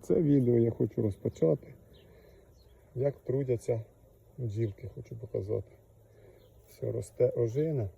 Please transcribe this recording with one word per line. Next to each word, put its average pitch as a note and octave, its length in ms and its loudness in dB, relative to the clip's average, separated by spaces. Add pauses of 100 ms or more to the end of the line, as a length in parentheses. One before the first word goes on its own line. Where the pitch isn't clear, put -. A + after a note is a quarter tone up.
Це F3 200 2
відео C3 360 6
я A#2 140 4
хочу - 300 -2
розпочати, - 720 0 (1200)
як C3+ 240 -2
трудяться B2 600 -2 (560)
бджілки, G#2+ 580 -4
хочу - 200 -14
показати. G#2+ 600 -6 (920)
Все, A#2 240 -8
росте A#2 440 0
ожина. B2 640 -2